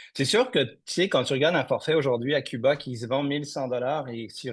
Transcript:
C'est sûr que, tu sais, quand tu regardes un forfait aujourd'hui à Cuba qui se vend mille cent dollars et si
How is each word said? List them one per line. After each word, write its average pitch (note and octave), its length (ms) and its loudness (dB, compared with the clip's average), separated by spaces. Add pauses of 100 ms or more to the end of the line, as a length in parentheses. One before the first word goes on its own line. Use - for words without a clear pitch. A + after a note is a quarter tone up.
(140)
C'est C3+ 100 0
sûr A#3 260 2
que, C#3+ 140 4
tu - 220 -14
sais, F#3 240 0
quand C3 140 2
tu C#3 100 -2
regardes D3+ 200 4
un D#3 120 2
forfait C3+ 260 0
aujourd'hui C3+ 420 2
à C#3 60 2
Cuba C3+ 360 2
qui B2 200 -8
se A2+ 100 -8
vend C3+ 160 0
mille C#3+ 220 -2
cent C#3 240 -6
dollars C3 400 -2
et A#2 220 -8
si - 220 -10